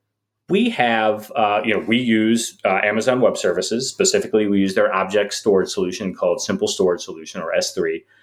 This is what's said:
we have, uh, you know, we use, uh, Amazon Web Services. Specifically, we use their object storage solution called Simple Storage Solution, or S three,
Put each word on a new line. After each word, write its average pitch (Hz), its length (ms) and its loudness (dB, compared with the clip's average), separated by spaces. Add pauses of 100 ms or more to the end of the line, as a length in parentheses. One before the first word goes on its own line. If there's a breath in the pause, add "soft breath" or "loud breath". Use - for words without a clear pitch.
(480)
we 226 220 2
have, 110 640 0
uh, 107 300 0
you 110 100 0
know, 98 60 -2
we 113 160 0
use, 113 680 2
uh, 98 200 2
Amazon 113 360 2
Web 107 160 2
Services. 92 520 -2
Specifically, 101 580 0
we 101 140 2
use 98 140 0
their 104 200 2
object 98 400 0
storage 95 360 2
solution 92 440 -4
called 87 260 0
Simple 104 280 -2
Storage 90 340 0
Solution, 80 380 -14
or 85 140 -6
S 92 200 -2
three, 82 300 -4 (180 soft breath)